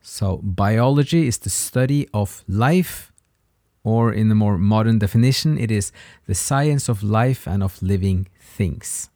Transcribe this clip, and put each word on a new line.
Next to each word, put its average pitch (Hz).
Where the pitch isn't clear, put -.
So 95
biology 120
is 113
the 98
study 135
of 104
life, 135
or 113
in 110
a 107
more 104
modern 110
definition, 123
it 110
is 104
the 95
science 139
of 101
life 110
and 98
of -
living 95
things. -